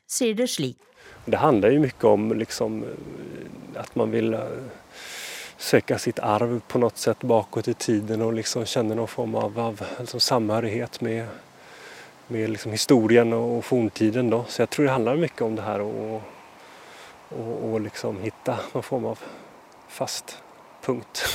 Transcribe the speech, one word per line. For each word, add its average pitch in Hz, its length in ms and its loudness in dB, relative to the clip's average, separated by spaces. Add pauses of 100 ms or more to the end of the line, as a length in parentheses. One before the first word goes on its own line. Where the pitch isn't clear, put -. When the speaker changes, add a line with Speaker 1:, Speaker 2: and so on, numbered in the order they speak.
Speaker 1:
sier 226 300 0
det 247 100 0
slik. 135 300 -4 (480)
Speaker 2:
Det - 160 2
handler 113 320 8
jo 151 100 6
mye 127 240 4
om, 107 320 6
liksom, 110 460 -4 (880)
at - 240 -10
man 110 140 2
vil, 113 200 2
eh, 110 60 -2 (1200)
søke 120 400 2
sitt - 240 -4
arv 117 460 2
på 127 100 2
noe 117 160 4
sett - 240 0
bakåt 113 480 0
i 120 60 0
tiden 110 480 -2
og 113 160 0
liksom 113 260 -4
kjenne 110 320 0
noen 113 160 -2
form 113 240 -4
av, 107 240 -2
av, 113 220 -4 (180)
liksom, 120 240 -6
samhørighet 113 800 0
med, 113 260 -2 (1000)
med, 110 260 -2
liksom, 107 160 -8
historien 117 640 6
og, 120 240 0
og 117 80 -4
forntiden, 113 640 2
da. 117 180 2
Så - 160 -4
jeg 110 60 0
tror 147 160 2
det 131 100 4
handler 123 220 2
mye 156 320 -2
om 110 60 -4
det 104 120 -6
her 104 160 -2
å, 110 380 -6 (1120)
å, 127 60 -8
å, 113 420 -4
liksom, 104 400 -6
hitte 113 320 -4 (160)
noen 127 120 -4
form 120 280 -4
av 110 60 -8 (720)
fast - 480 -8 (480)
punkt - 500 -4